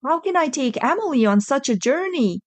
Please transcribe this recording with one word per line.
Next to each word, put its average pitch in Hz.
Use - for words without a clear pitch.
how 311
can 359
I 320
take 254
Emily 311
on 202
such -
a 233
journey? 262